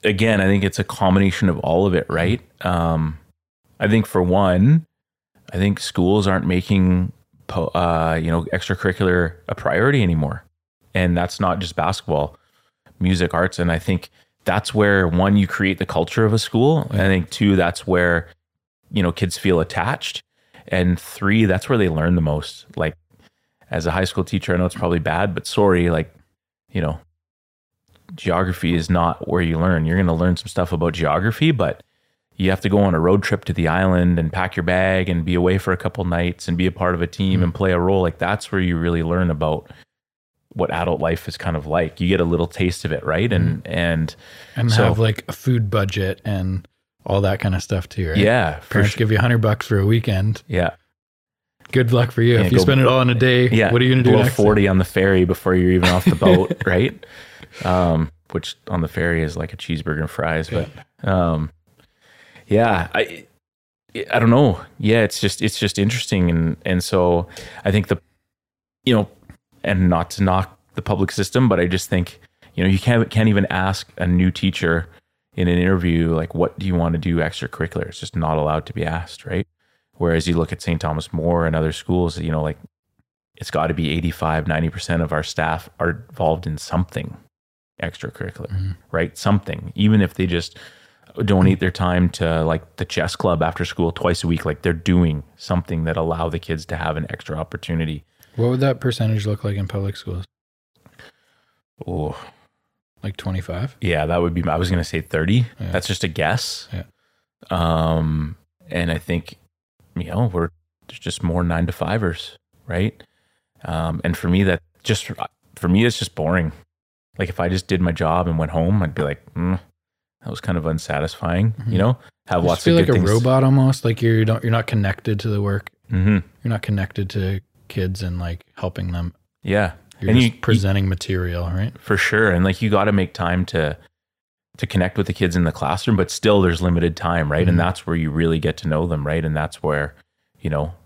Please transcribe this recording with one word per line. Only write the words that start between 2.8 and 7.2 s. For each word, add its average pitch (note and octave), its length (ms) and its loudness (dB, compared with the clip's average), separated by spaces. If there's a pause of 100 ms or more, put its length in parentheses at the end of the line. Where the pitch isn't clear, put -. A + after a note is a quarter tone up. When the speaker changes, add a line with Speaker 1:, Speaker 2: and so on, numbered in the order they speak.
Speaker 1:
I G#2 80 0
think G#2+ 180 2
for - 160 -2
one, F#2+ 640 4 (680)
I - 40 -6
think G2 220 0
schools F#2+ 480 2
aren't F#2 180 0
making F#2 640 2 (360)